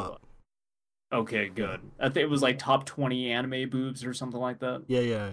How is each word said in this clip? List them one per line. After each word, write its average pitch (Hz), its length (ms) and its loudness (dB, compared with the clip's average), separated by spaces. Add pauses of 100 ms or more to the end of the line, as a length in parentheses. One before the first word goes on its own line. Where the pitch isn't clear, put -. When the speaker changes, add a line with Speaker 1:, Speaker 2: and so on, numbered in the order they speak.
Speaker 1:
up. 92 120 -6
Speaker 2:
up. - 80 -18 (920)
Okay, 110 380 0
good. 95 300 -4 (200)
I 127 100 2
think 143 140 2
it 151 80 2
was, 143 100 4
like, 131 160 4
top 135 300 4
twenty 127 420 0
anime 127 400 0
boobs 131 340 -2
or 123 120 -4
something 123 260 -6
like 127 200 -2
that. 127 260 -2
Speaker 1:
Yeah, 123 140 4
yeah, 110 320 2